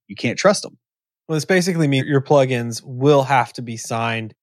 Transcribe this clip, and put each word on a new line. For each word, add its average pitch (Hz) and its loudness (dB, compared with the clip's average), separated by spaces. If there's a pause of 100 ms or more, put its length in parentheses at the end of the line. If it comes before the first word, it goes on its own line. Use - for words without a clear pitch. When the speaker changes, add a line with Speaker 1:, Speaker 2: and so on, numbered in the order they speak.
Speaker 1:
you 101 -16
can't 117 -6
trust - 2
'em. - -18 (500)
Speaker 2:
Well, 160 -2
this 156 -4
basically 175 0
means 135 0
your 139 2
plugins 127 0
will 135 2
have 135 0
to 131 -10
be 117 -10
signed 113 -6